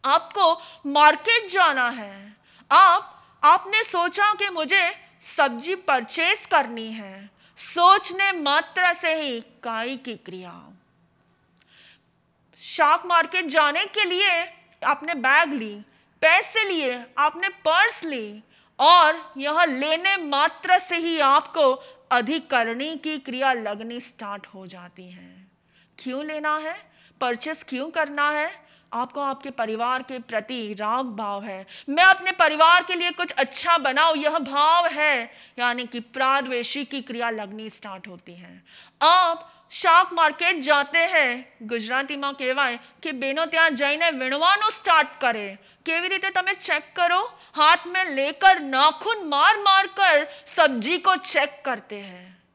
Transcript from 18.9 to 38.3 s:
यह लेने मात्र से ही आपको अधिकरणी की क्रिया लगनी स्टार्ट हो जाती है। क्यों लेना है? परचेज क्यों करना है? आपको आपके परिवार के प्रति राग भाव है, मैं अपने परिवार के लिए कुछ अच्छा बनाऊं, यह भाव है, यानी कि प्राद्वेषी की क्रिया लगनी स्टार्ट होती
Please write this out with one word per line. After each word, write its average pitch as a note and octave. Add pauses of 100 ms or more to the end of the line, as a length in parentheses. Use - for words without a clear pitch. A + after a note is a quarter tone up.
यह D4
लेने D#4+
मात्र D#4+
से F4
ही E4
आपको C#4 (380)
अधिकरणी B3
की D#4
क्रिया C4
लगनी A3+
स्टार्ट G3+
हो F#3+
जाती F3+
है। F#3 (520)
क्यों C4
लेना D4+
है? D#4+ (300)
परचेज B3+
क्यों C4
करना D4
है? D4+ (240)
आपको B3
आपके C#4
परिवार A#3+
के C4
प्रति A3
राग A3
भाव G3+
है, F#3+ (220)
मैं D#4
अपने F#4
परिवार E4
के F4+
लिए F4
कुछ F4
अच्छा D4
बनाऊं, D4
यह D4+
भाव D4+
है, C#4+ (260)
यानी A#3+
कि A#3+
प्राद्वेषी C4
की C4+
क्रिया A#3
लगनी G#3+
स्टार्ट G3
होती F3